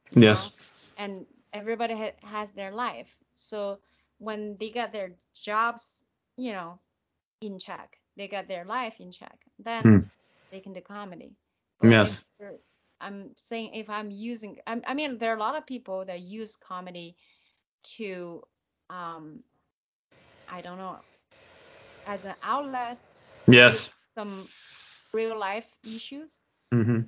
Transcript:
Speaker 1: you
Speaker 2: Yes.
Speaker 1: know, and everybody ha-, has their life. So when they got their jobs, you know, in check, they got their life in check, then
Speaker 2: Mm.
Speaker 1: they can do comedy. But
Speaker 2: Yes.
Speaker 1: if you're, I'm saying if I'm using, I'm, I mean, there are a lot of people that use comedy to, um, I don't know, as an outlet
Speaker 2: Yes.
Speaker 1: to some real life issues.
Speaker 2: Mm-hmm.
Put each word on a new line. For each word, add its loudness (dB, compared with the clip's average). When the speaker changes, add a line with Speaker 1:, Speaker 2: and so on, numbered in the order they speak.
Speaker 1:
you 10
Speaker 2:
Yes. 8
Speaker 1:
know, -18
and -12
everybody -4
ha-, -8
has -8
their -10
life. -8
So -6
when -8
they -6
got -4
their -8
jobs, -4
you -6
know, -10
in -10
check, -14
they -12
got -8
their -8
life -6
in -18
check, -20
then -6
Speaker 2:
Mm. 8
Speaker 1:
they -14
can -16
do -12
comedy. -16
But 10
Speaker 2:
Yes. 8
Speaker 1:
if -20
you're, -18
I'm -12
saying -10
if -10
I'm -6
using, -10
I'm, -4
I -4
mean, -4
there 0
are 0
a -8
lot -2
of -8
people -8
that -8
use -12
comedy -14
to, -10
um, -12
I -12
don't -14
know, -12
as -8
an -10
outlet -4
Speaker 2:
Yes. 10
Speaker 1:
to -20
some -12
real -2
life -4
issues. -14
Speaker 2:
Mm-hmm. 4